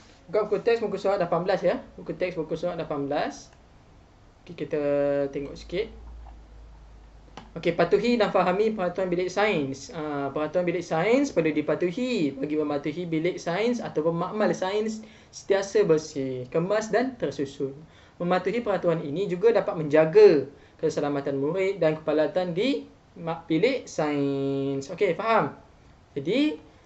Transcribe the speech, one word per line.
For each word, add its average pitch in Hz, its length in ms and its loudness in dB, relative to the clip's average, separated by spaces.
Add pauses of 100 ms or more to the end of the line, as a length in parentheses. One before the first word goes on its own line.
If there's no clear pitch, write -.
(300)
buka 208 160 2
buku 208 160 0
teks 233 220 4
muka 196 160 -4
surat 196 180 0
lapan 170 240 0
belas, 185 240 0
ya. 240 160 0 (160)
Buku 180 160 -10
teks 175 240 -4
muka 160 160 -4
surat 175 240 -4
lapan 143 320 -4
belas. 196 400 -4 (960)
Okey, - 100 -16
kita 151 280 -4 (520)
tengok 143 240 -8
sikit. 208 320 -6 (1700)
Okey, 165 160 0
patuhi 185 400 4
dan 202 160 4
fahami 190 400 2
peraturan 185 400 -2
bilik 180 160 0
sains. 175 640 -2
Ah, 147 400 -4
peraturan 151 400 -2
bilik 170 160 -4
sains 226 480 2
perlu 160 160 2
dipatuhi 165 880 0
bagi 151 160 -4
mematuhi 151 560 -4
bilik 165 320 -2
sains 220 400 -2
ataupun 156 320 -2
makmal 185 400 0
sains 214 480 -2 (320)
sentiasa 196 480 2
bersih, 135 720 0
kemas 208 400 0
dan 254 240 0
tersusun. 139 560 -6 (480)
Mematuhi 185 400 0
peraturan 175 400 0
ini 156 240 -4
juga 185 240 2
dapat 185 300 0
menjaga 160 680 8 (320)
keselamatan 143 640 -2
murid 190 400 0
dan 156 160 4
kepalatan 156 560 0
di 247 320 0 (320)
mak-, 165 320 -8
bilik 214 400 2
sains. 139 1000 -2
Okey, 170 260 0
faham? 214 380 0 (580)
Jadi, 226 460 0 (260)